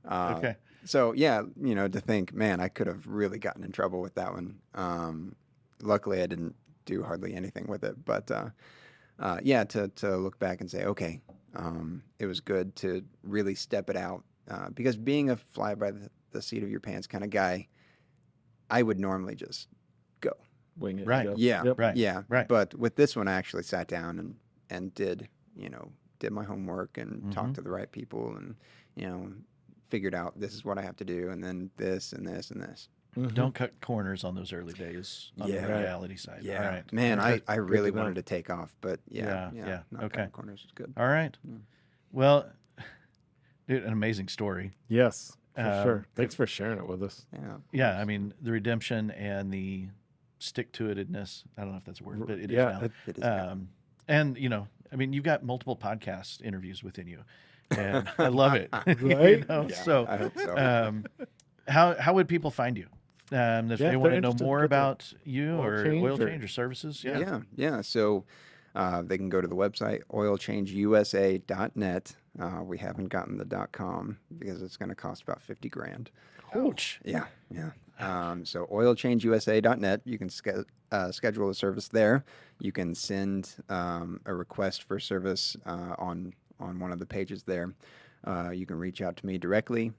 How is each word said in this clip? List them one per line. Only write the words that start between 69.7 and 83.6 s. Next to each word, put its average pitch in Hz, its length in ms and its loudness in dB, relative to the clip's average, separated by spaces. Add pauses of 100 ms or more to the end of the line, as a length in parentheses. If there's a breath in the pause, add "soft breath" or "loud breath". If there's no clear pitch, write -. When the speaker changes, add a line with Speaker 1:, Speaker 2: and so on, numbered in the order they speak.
Speaker 1:
oil 104 240 2
change 101 340 -2
U 104 260 4
S 104 160 6
A 98 260 4
dot 95 360 -4
net. 92 400 -2 (240)
Uh, 87 240 -6
we 90 140 -8
haven't 95 300 -6
gotten 98 300 -4
the 101 80 -6
dot 98 260 -6
com 92 460 -6 (200)
because 95 240 -8
it's 92 160 -12
gonna 98 180 -8
cost - 280 -12
about - 180 -6
fifty - 280 -12
grand. - 400 -10 (460 loud breath)
Speaker 2:
Ouch. - 500 -2
Speaker 1:
Yeah, - 220 -4 (220)
yeah. 80 220 -8 (280)
Um, 87 460 -4
so 87 260 -6
oil 117 240 6
change 120 280 2
U 113 100 6
S 110 140 4
A 107 140 6
dot 110 180 6
net, 98 240 2
you 120 140 -6
can 95 120 -6
sch-, 101 360 -4 (260)
uh, 92 220 0
schedule 107 360 0
a 98 40 -2
service 98 360 -2
there. 113 360 6 (340 loud breath)
You 98 140 -4
can 87 220 -2
send, 98 580 -4 (160)